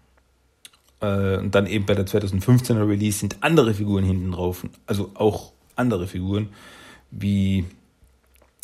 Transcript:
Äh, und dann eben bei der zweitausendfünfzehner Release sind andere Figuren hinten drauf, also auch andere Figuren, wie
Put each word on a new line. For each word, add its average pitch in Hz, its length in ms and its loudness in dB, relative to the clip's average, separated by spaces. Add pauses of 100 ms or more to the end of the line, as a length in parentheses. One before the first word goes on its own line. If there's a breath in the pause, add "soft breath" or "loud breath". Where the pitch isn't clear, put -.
(1000)
Äh, 98 360 0
und 98 180 -4
dann 101 120 4
eben 98 180 -2
bei 101 100 2
der 98 120 0
zweitausendfünfzehner 107 800 2
Release 104 300 0
sind - 240 -4
andere 147 320 4
Figuren 101 300 0
hinten 92 280 0
drauf, 90 340 -4 (200)
also 101 260 -4
auch - 400 -2 (240)
andere 107 300 0
Figuren, 101 420 -4 (640 loud breath)
wie 98 560 0 (960)